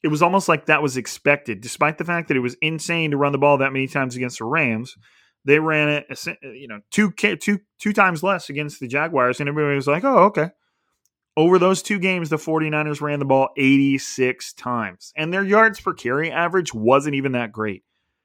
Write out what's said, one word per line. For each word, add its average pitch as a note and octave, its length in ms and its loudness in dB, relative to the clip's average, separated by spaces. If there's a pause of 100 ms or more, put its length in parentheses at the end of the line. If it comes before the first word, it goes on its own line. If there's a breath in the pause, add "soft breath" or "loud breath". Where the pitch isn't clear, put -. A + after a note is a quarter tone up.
It F3 60 -2
was D3+ 160 2
almost F3+ 260 2
like D#3 160 2
that D3+ 160 2
was C3 160 -2
expected, B2 640 -2
despite D3 380 -2
the E3+ 60 -4
fact E3+ 240 -4
that C#3 80 2
it - 20 2
was B2 200 -4
insane D#3+ 520 -2
to C#3+ 60 -2
run C#3+ 160 2
the C#3+ 40 -2
ball C#3+ 220 4
that C3+ 140 0
many C3+ 120 -2
times B2+ 300 -4
against B2+ 240 -6
the A2+ 60 -8
Rams. B2 520 -2 (480 soft breath)
They D3 140 4
ran D#3 280 0
it, D3 540 -6
you C3 260 -18
know, G#2+ 120 -14 (120)
two, G#3 200 2
two, G3+ 480 -2 (200)
two G#3+ 140 -4
times F#3 280 2
less F#3 280 -2
against C#3+ 320 -8
the C3 60 -8
Jaguars, C3+ 520 0
and C#3+ 80 -4
everybody C#3+ 300 0
was C3+ 100 -2
like, D#3 160 0
"Oh, A#3+ 220 6
okay." F3 240 0 (880)
Over F3 200 4
those F#3 240 4
two G#3 180 -4
games, F3+ 300 -2
the D#3 80 -2
forty-niners D3+ 640 -2
ran D3 200 -4
the C#3+ 60 -2
ball C3+ 300 4
eighty-six C3+ 1000 2
times, A2 600 -8
and D#3 160 -4
their F#3+ 140 -2
yards G#3 340 4
per F3+ 140 -4
carry C#3+ 380 -2
average E3+ 420 -2
wasn't C3+ 420 2
even C3+ 180 -2
that A#2+ 200 -4
great. G#2+ 300 -6 (420)